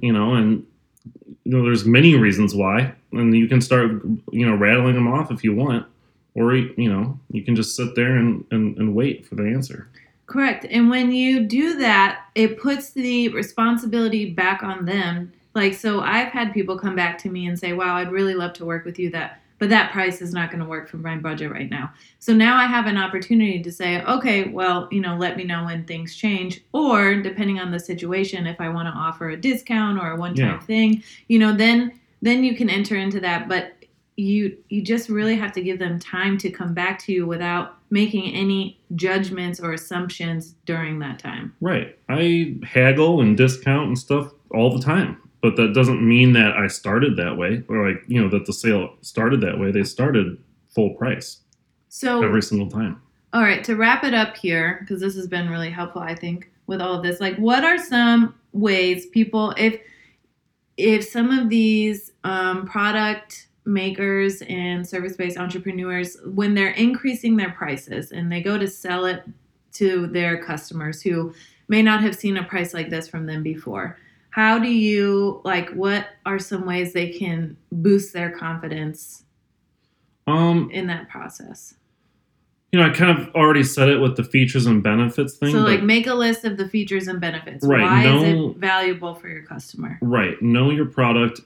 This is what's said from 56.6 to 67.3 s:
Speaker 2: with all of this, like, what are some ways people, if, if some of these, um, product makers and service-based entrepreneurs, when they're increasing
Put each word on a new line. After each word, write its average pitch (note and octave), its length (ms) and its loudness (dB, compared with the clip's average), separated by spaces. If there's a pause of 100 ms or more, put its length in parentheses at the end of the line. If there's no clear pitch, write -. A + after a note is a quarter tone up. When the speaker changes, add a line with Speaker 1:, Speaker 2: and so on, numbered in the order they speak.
Speaker 2:
with F#3+ 140 -6
all F3+ 140 -4
of F3 80 -6
this, F3 180 -4
like, F#3+ 160 -4
what A#3+ 280 2
are F4 140 4
some A#3 560 2 (180)
ways F#3 540 0
people, A3 520 0
if, A3 200 2 (960)
if G#3 280 2
some A#3 260 -2
of B3+ 200 0
these, G#3+ 600 0 (120)
um, F#3 420 -4
product G#3 840 -4 (160)
makers G3 840 -2
and F3+ 380 -6
service-based F3+ 520 -8
entrepreneurs, F3+ 840 -8
when G3+ 300 -2
they're G3 160 2
increasing A#3+ 640 0